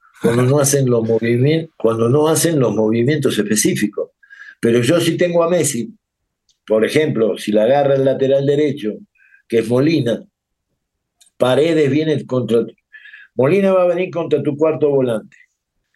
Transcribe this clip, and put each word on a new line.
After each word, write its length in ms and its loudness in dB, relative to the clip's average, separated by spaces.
cuando 220 2
no 160 2
hacen 280 0
los 140 2
movimien-, 720 0
cuando 320 -2
no 200 2
hacen 320 0
los 160 0
movimientos 640 0
específicos. 720 -2
Pero 220 2
yo 180 2
sí 180 -2
tengo 260 0
a 60 -2
Messi, 420 -2
por 180 2
ejemplo, 500 0
si 160 -8
la 120 2
agarra 320 2
el 100 0
lateral 400 0
derecho, 480 -2
que 100 0
es 100 0
Molina, 560 0
Paredes 540 0
viene 360 -2
contra, 380 -2
Molina 380 2
va 100 2
a 40 2
venir 240 -2
contra 300 -2
tu 140 -4
cuarto 360 0
volante. 440 -2